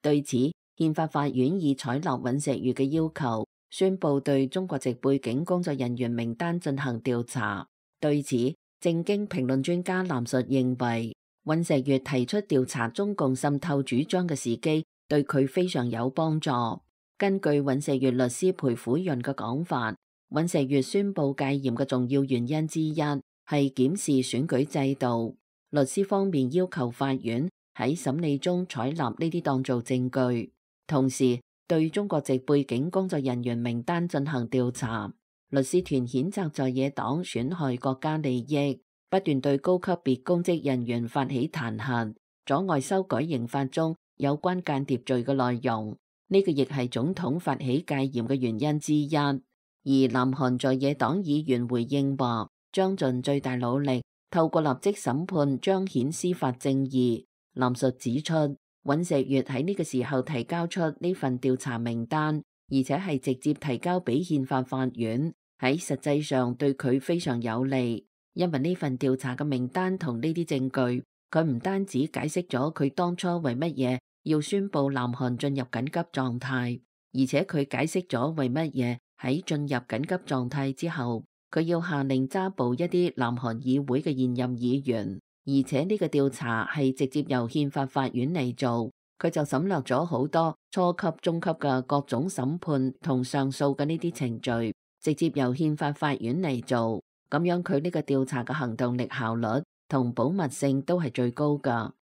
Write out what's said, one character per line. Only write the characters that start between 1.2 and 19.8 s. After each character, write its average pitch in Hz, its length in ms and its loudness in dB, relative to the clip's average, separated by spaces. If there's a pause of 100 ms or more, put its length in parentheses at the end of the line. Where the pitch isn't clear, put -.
院 139 320 2
已 139 140 2
採 131 260 -2
納 156 180 -2 (120)
尹 135 80 0
錫 147 160 0
悅 120 200 0
嘅 135 160 2
要 160 240 0
求， 113 320 -2 (240)
宣 190 260 2
布 147 240 2
對 135 260 2
中 185 200 -4
國 165 120 -4
籍 127 160 -2
背 135 240 2
景 131 260 -2
工 180 180 0
作 170 100 -2
人 123 240 -2
員 120 140 -2
名 117 240 -2
單 170 260 -2
進 139 200 -2
行 120 200 -2
調 120 240 0
查。 104 420 -4 (320)
對 147 220 2
此， 131 340 0 (260)
正 170 220 0
經 208 240 0
評 135 200 -2
論 135 160 2
專 175 200 0
家 185 220 -2
藍 127 240 -2
述 - 100 0
認 127 460 2
為， 117 320 -2 (280)
尹 165 200 0
錫 147 180 2
悅 135 160 4
提 131 280 0
出 202 120 -2
調 143 260 2
查 120 240 -2
中 202 260 -2
共 135 200 2
滲 143 240 0
透 139 240 0
主 127 200 0
張 180 260 0
嘅 151 80 -2
時 117 220 -2
機， 156 260 0 (240)
對 147 160 4
佢 139 240 2
非 185 180 0
常 135 220 0
有 117 220 -2
幫 156 280 0
助。 156 120 -2 (680)
根 196 240 0
據 156 160 2
尹 143 80 2
錫 139 340 0
悅 131 120 4
律 127 140 2
師 185 280 0
裴 135 220 0
虎 120 240 0
潤 160 240 -2
嘅 139 100 -4
講 131 320 -4
法， 120 300 -2 (360)